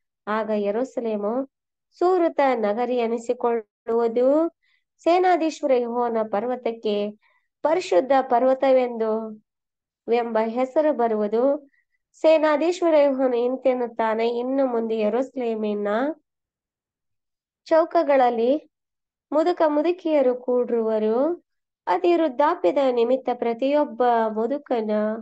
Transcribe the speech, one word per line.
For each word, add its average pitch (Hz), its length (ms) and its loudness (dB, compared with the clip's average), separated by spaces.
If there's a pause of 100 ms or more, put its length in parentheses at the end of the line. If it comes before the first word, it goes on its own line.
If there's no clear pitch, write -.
(260)
ಆಗ 214 240 -4
ಯೆರೂಸಲೇಮು 220 960 -4 (520)
ಸುವೃತ 349 420 0 (140)
ನಗರಿ 233 460 -2
ಅನಿಸಿಕೊಳ್ಳುವುದು, 233 1500 -2 (500)
ಸೇನಾಧೀಶ್ವರ 330 720 0
ಯೆಹೋವನ 240 440 -2 (140)
ಪರ್ವತಕ್ಕೆ 226 800 -4 (520)
ಪರಿಶುದ್ಧ 339 580 0
ಪರ್ವತವೆಂದು, 240 1200 0 (720)
ಎಂಬ 233 340 0
ಹೆಸರು 262 460 0
ಬರುವುದು." 233 800 0 (420)
ಸೇನಾಧೀಶ್ವರ 320 840 2
ಯೆಹೋವನು 269 420 2
ಇಂತೆನ್ನುತ್ತಾನೆ, 240 920 -2
"ಇನ್ನು 254 380 -2
ಮುಂದೆ 226 320 -2
ಯೆರೂಸಲೇಮಿನ 214 880 -2 (1800)
ಚೌಕಗಳಲ್ಲಿ 277 1080 2 (600)
ಮುದುಕ 330 340 2
ಮುದುಕಿಯರು 302 680 0
ಕೂಡಿರುವರು. 240 1120 -2 (420)
ಅತಿ 349 280 2
ವೃದ್ಧಾಪ್ಯದ 320 640 0 (140)
ನಿಮಿತ್ತ 247 420 0
ಪ್ರತಿಯೊಬ್ಬ 240 680 -2 (260)
ಮುದುಕನ 226 640 -4 (320)